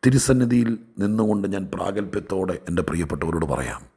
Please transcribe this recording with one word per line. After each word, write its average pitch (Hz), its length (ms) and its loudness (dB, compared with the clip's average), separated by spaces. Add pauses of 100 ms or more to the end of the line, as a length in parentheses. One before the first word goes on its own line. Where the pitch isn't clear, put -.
തിരുസന്നിധിയിൽ 123 680 4 (280)
നിന്നുകൊണ്ട് 104 500 0
ഞാൻ 95 160 -4 (100)
പ്രാഗൽഭ്യത്തോടെ 95 800 -4 (140)
എൻ്റെ 85 140 0
പ്രിയപ്പെട്ടവരോട് 80 640 -2
പറയാം 65 360 -4 (140)